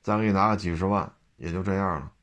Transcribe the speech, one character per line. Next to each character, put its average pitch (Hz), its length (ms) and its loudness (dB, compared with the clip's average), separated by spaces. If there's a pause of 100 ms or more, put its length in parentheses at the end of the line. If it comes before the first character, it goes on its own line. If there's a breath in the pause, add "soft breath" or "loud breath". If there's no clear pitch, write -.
再 104 140 0
给 110 100 2
你 104 60 4
拿 98 160 4
个 107 80 2
几 90 180 -2
十 90 120 -2
万， 98 260 0 (240)
也 82 160 -8
就 92 100 -4
这 95 120 0
样 92 260 -2
了。 71 120 -14 (100)